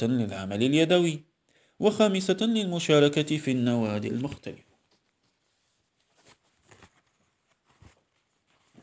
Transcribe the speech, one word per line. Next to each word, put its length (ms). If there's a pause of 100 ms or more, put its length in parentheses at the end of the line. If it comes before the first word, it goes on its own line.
للعمل 600
اليدوي، 580 (600)
وخامسة 600
للمشاركة 960
في 140
النوادي 580
المختلفة. 600 (4000)